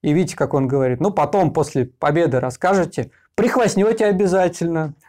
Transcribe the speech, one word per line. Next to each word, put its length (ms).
И 120
видите, 220
как 180
он 140
говорит: 320
«Ну, 120
потом, 420
после 460
обеда 400
расскажете, 720
прихвастнёте 720
обязательно». 880